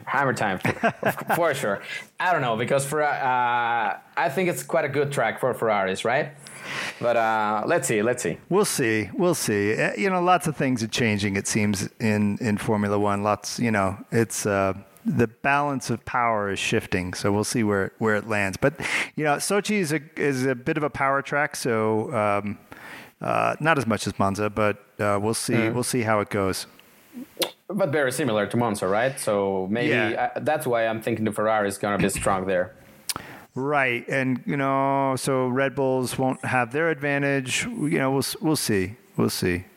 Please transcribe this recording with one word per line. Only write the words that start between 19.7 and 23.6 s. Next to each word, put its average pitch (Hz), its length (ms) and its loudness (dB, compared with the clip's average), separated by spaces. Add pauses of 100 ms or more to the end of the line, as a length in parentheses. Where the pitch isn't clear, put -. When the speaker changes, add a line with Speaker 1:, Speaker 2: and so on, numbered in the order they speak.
Speaker 2:
is 151 120 0
a, 156 80 0 (160)
is 135 300 0
a 131 80 2
bit 151 220 -2
of 151 80 0
a 143 60 0
power 139 320 0
track, 147 340 -2
so, 110 580 0
um, 104 440 0 (640)
uh, - 380 0